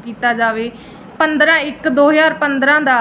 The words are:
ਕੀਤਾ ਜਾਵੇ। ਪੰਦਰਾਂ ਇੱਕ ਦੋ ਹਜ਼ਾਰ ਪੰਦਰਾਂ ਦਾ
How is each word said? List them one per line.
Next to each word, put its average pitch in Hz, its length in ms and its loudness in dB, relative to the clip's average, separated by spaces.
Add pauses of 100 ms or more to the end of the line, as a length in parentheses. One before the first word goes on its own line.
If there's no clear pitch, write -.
ਕੀਤਾ 240 280 -4
ਜਾਵੇ। 226 380 -4 (480)
ਪੰਦਰਾਂ 311 420 2
ਇੱਕ 285 280 -8
ਦੋ 285 220 2
ਹਜ਼ਾਰ 311 240 2
ਪੰਦਰਾਂ 285 460 0
ਦਾ 262 200 0